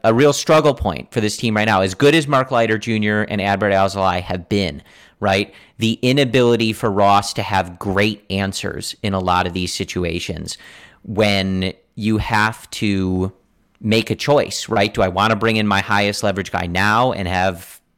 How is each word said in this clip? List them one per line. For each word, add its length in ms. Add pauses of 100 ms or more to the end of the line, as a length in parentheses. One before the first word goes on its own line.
a, 60
a 40
real 200
struggle 400
point 380
for 100
this 160
team 180
right 100
now. 160
As 140
good 180
as 140
Mark 240
Leiter 260
Junior 460
and 180
Adbert 320
Alzolay 480
have 280
been, 320 (380)
right? 340 (240)
The 240
inability 720
for 180
Ross 420
to 100
have 360
great 500
answers 720
in 100
a 60
lot 280
of 60
these 200
situations 840 (460)
when 720 (220)
you 220
have 540
to 600 (500)
make 280
a 60
choice, 520
right? 260
Do 80
I 80
wanna 260
bring 220
in 100
my 140
highest 420
leverage 280
guy 140
now 460
and 160
have 520 (180)